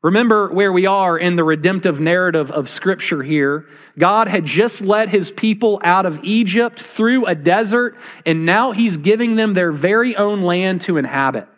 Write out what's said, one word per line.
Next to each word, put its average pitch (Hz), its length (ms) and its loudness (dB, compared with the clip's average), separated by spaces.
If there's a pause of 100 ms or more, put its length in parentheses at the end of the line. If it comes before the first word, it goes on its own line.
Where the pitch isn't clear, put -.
Remember 208 480 2
where 190 220 2
we 185 120 2
are 190 320 2
in 175 200 0
the 170 80 2
redemptive 160 560 0
narrative 160 500 0
of 139 180 -6
Scripture - 540 -4
here. 147 460 -2 (280)
God 202 300 2
had 180 180 -2
just 175 360 -2
led 208 300 0
his 190 200 0
people 214 540 0
out 185 220 2
of 156 180 -4
Egypt 226 560 0
through 233 460 0
a 175 100 0
desert, 208 600 0 (300)
and 160 180 -2
now 220 280 2
he's 202 240 0
giving 220 400 2
them 220 180 0
their 180 160 2
very 202 460 0
own 202 260 0
land 180 400 0
to 175 140 -2
inhabit. 131 500 -2 (120)